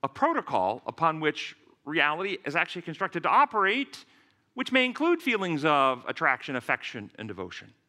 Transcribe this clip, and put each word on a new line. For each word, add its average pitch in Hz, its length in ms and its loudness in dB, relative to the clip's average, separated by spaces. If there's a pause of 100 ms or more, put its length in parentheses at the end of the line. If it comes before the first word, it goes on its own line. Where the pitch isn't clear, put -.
A 135 60 -2
protocol 143 760 0
upon 156 340 -2
which - 360 -2 (300)
reality 156 580 0
is 143 120 -4
actually 170 260 -2
constructed 170 400 -4
to - 80 2
operate, 226 760 2 (480)
which - 180 -6
may 254 140 4
include 330 380 2
feelings 185 420 0
of 135 420 4
attraction, 135 500 -2
affection, 120 600 -4
and 107 100 -10
devotion. 90 460 -10 (160)